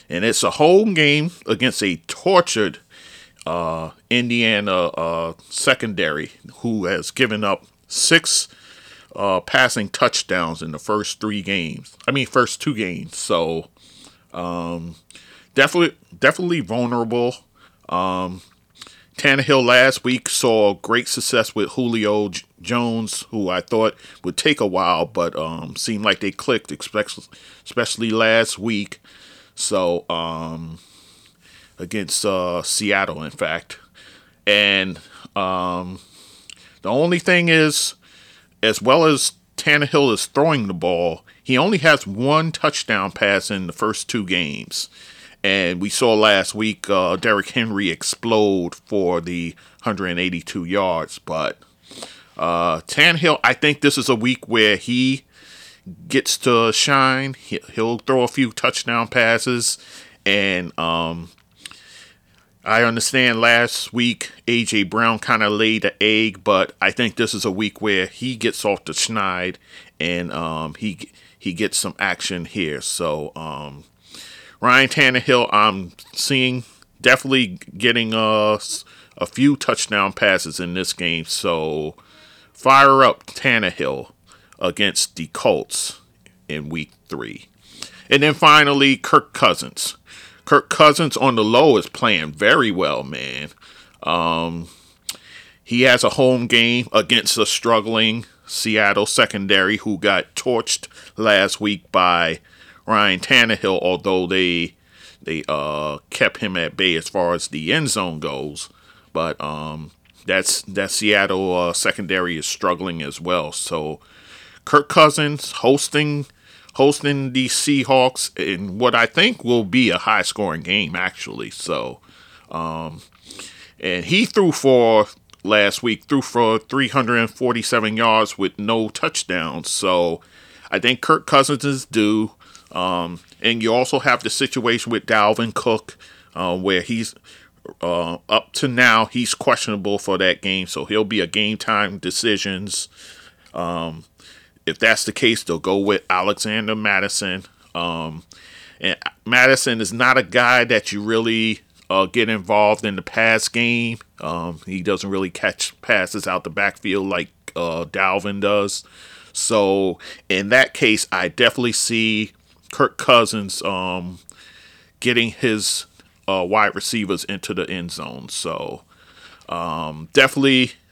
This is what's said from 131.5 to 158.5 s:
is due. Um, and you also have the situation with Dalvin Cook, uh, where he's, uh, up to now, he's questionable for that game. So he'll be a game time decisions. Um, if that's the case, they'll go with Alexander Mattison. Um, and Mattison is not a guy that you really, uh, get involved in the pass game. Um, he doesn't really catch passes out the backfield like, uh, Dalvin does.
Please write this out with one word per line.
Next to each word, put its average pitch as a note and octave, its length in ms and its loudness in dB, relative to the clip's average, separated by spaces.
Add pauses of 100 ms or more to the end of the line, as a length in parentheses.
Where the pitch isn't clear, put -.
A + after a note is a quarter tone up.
is C3+ 220 -4
due. G#2+ 460 0 (400)
Um, F2 500 -4 (200)
and A#2 220 0
you A2+ 100 2
also B2+ 260 2
have B2+ 240 2
the A2+ 60 -4
situation A#2 640 -2
with A2 140 -2
Dalvin A2 480 2
Cook, - 440 -2 (360)
uh, F2 240 -4
where F#2 240 2
he's, A2+ 340 -6 (680)
uh, E2+ 360 -2 (100)
up - 260 -2
to - 140 -4
now, A#2+ 380 4
he's A#2+ 280 -4
questionable G2+ 640 -2
for F#2+ 200 -2
that F#2 240 0
game. F#2+ 260 -4
So - 160 -8
he'll G#2+ 220 0
be G2+ 160 -2
a F2 60 -2
game G#2 300 -2
time G2+ 420 -4
decisions. G2 920 -4 (640)
Um, E2 500 -8 (600)
if D#2+ 140 -6
that's A2 260 2
the G#2+ 80 -6
case, A2+ 300 0
they'll E2 160 -4
go F#2+ 180 0
with G2 320 0
Alexander G#2 640 -2
Mattison. G2+ 680 -2 (280)
Um, E2 500 -6 (580)
and F#2 160 -2 (280)
Mattison B2+ 540 2
is G2+ 140 -4
not B2 240 4
a B2+ 60 2
guy A#2+ 420 4
that A2+ 260 0
you G2+ 100 -6
really, A2+ 600 0 (280)
uh, F#2+ 180 2
get A2+ 220 0
involved G#2+ 540 2
in G2+ 140 -2
the F2+ 60 -10
pass A2+ 440 0
game. A#2 520 -2 (200)
Um, E2 460 -8
he F#2 160 -8
doesn't G2 280 -4
really F#2+ 200 -2
catch - 520 -6
passes G2+ 460 0
out F#2 160 -2
the - 60 -10
backfield G2 580 -4
like, F2+ 220 -4 (260)
uh, E2 300 -6
Dalvin F#2+ 560 -2
does. G2+ 420 0 (480)